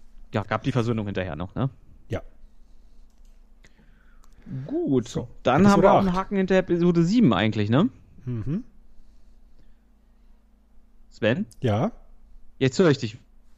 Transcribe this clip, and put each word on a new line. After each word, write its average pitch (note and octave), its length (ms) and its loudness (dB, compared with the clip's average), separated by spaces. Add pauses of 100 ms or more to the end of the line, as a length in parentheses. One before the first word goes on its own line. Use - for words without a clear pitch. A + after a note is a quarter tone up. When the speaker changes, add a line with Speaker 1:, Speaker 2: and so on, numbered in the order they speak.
(340)
Speaker 1:
Ja, G#2 100 -2
gab - 200 -4
die C#3 80 -2
Versöhnung A2+ 340 -2
hinterher F#2+ 300 -6
noch, E2+ 200 -10
ne? C3 140 -2 (400)
Speaker 2:
Ja. - 120 -8 (2500)
Speaker 1:
Gut. A#3+ 400 -2
Speaker 2:
So, A#2+ 200 -8 (160)
Speaker 1:
Dann B2+ 220 4
Speaker 2:
Episode G3+ 80 8
Speaker 1:
haben F#3+ 80 4
wir G3 120 6
auch - 60 4
einen G3+ 100 0
Speaker 2:
acht. F3+ 80 -2
Speaker 1:
Haken F#3+ 200 -4
hinter F#3+ 180 0
Episode F3 480 2
sieben F#3 300 4
eigentlich, G#2+ 360 0
ne? D#3+ 200 4 (360)
Speaker 2:
Mhm. B2 380 -6 (2500)
Speaker 1:
Sven? B2+ 360 0 (160)
Speaker 2:
Ja? A#2 300 0 (680)
Speaker 1:
Jetzt C3 200 0
höre F3+ 100 4
ich C#3 80 2
dich A2 200 -10 (400)